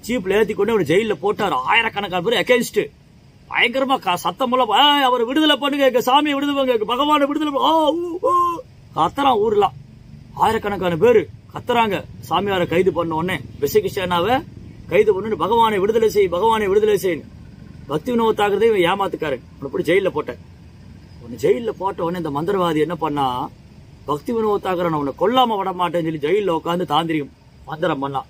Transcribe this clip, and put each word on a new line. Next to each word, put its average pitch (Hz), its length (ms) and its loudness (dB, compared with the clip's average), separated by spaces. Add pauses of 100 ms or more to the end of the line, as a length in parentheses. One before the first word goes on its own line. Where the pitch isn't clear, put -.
ஜீப்ல 196 300 0
ஏத்தி 220 160 2
கொண்டு 202 180 0
அவனை 170 240 2
ஜெயில 214 180 2
போட்டார். 190 380 -2
ஆயிரக்கணக்கான 185 720 0
பேர் 208 200 0
against, 240 460 0 (600)
பயங்கரமா 247 500 0
க-, 185 140 -2
சத்தம் 180 360 -2
மூலம், 247 200 2
"ஏய், 285 340 4
அவரை 247 220 2
விடுதலை 294 300 2
பண்ணுங்க, 277 300 0
எங்க 254 140 4
சாமியை 285 340 2
விடுதலை 285 200 -2
பண்ணுங்க, 269 180 0
எங்க 214 140 0
பகவானை 277 420 2
விடுதலை 294 260 -4
பண்ணு." 254 140 0
ஆ, 311 240 4
ஊ, 320 40 0 (280)
ஊ. 523 360 0 (360)
கத்துறான் 220 440 0
ஊர்லாம், 202 360 0 (580)
ஆயிரக்கணக்கான 185 640 0
பேரு 202 320 4 (260)
கத்துறாங்க. 214 500 -2 (260)
சாமியாரை 185 380 0
கைது 180 260 2
பண்ண 165 220 -2
உடனே 170 240 -2 (220)
விசகிஷானாவை 190 840 0 (440)
கைது 208 260 4
பண்ணு, 196 240 -4
"பகவானை 214 420 2
விடுதலை 220 300 2
செய், 202 180 2
பகவானை 208 400 2
விடுதலை 208 300 2
செய்." 165 260 -2 (640)
பக்தி 156 240 -4
வினோத் 226 280 2
தாக்கூர் 202 220 2
இவன் 196 320 4
ஏமாத்துக்காரன், 160 480 -4 (180)
அவனை 139 120 -8
போய் 185 120 -4
ஜெயில 185 240 2
போட்டார். 135 300 -6 (840)
உன்னை 120 200 -14
ஜெயில 220 280 0
போட்ட 190 340 -6
உடனே 170 220 -4
இந்த 147 160 -4
மந்திரவாதி 170 380 0
என்ன 156 160 0
பண்ணா, 143 540 -4 (560)
"பக்தி 147 280 -4
வினோத் 214 300 0
தாக்கூர் 180 260 -2
நான் 160 40 -2
உன்னை 143 260 -2
கொல்லாம 233 380 2
விட 190 140 -4
மாட்டேன்னு" 175 320 -2
சொல்லி 160 140 -4
ஜெயில 180 320 -2
உட்காந்து 170 360 -2
தாந்திரிகம் 156 440 -2 (360)
மந்திரம் 151 420 -4
பண்ணான். 139 220 -6